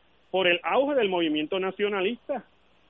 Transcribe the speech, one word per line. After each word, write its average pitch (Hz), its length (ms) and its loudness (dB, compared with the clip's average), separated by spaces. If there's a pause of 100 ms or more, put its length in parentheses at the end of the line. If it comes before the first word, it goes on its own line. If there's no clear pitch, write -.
(300)
por 185 160 2
el 175 160 2
auge 269 320 2
del 226 140 2
movimiento 165 500 -2
nacionalista, 202 840 -4 (460)